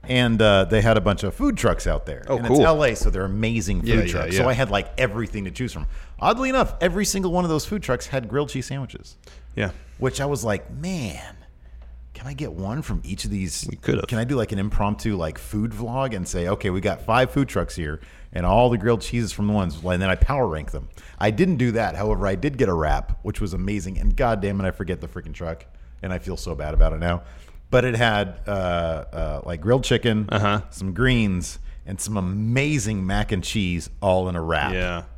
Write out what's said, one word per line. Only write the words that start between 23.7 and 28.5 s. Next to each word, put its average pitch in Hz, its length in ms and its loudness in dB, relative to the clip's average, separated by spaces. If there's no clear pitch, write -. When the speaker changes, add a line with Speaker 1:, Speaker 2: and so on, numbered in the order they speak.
Speaker 1:
And 92 180 4
God 113 240 2
damn 98 220 0
it, 95 40 2
I 92 40 2
forget 87 320 -4
the 80 60 -10
freaking 78 260 -12
truck, 82 320 -8
and 95 80 -6
I 90 80 -2
feel 87 200 -6
so 85 160 -6
bad 73 180 -4
about 80 220 4
it 80 60 -6
now, 87 220 0
but 123 140 4
it 123 120 0
had, 104 500 0
uh, 104 40 -6